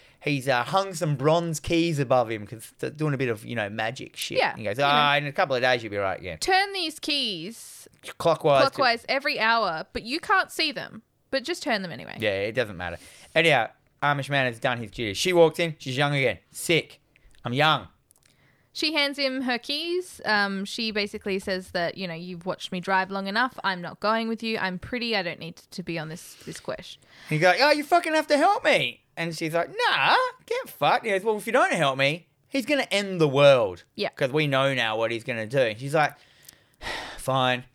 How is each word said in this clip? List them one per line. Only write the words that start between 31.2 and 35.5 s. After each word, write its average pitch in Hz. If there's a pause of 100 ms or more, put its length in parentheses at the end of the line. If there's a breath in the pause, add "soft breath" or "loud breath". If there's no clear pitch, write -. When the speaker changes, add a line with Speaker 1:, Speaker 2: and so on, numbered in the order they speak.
Speaker 1:
"Well, 220
if 196
you 220
don't 330
help 143
me, 143 (200)
he's 269
gonna 277
end 196
the 151
world." 131 (140)
Speaker 2:
Yeah. -
Speaker 1:
"'Cause 139
we 151
know 135
now 113
what 113
he's 117
gonna 113
do." 120